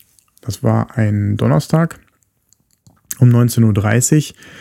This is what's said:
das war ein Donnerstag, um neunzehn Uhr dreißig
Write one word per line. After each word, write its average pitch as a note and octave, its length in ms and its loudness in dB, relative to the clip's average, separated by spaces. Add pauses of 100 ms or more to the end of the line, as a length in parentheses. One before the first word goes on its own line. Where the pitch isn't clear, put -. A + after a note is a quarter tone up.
(420)
das - 220 -12
war A2+ 340 -2
ein G#2 400 -2
Donnerstag, D#3 640 -2 (1200)
um B2 100 4
neunzehn A#2+ 340 2
Uhr G#2+ 120 2
dreißig A2+ 580 0 (280)